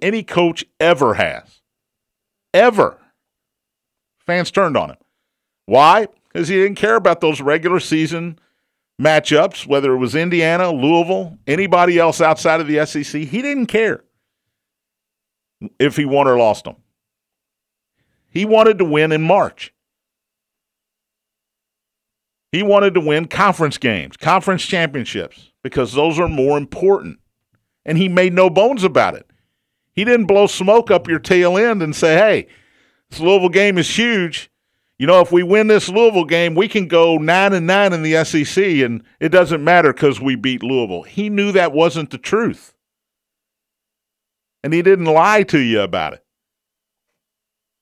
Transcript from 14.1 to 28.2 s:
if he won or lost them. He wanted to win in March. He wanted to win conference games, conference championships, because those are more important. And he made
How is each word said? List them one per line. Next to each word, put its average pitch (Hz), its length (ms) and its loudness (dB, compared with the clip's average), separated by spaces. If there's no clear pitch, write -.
if 139 160 0
he 147 100 -2
won 139 220 0
or 123 100 4
lost 110 280 0
them. - 100 -16
He 185 160 -4
wanted 220 320 4
to 180 80 0
win 156 260 0
in 156 100 -2
March. 165 520 -2
He 180 120 -2
wanted 202 300 2
to 180 60 0
win 156 280 -2
conference 170 500 -2
games, 90 400 -4
conference 185 460 -2
championships, 135 880 -8
because 127 300 -4
those 151 260 0
are 175 80 0
more 143 300 -2
important. 180 600 -2
And 160 120 -2
he 185 120 0
made 185 240 2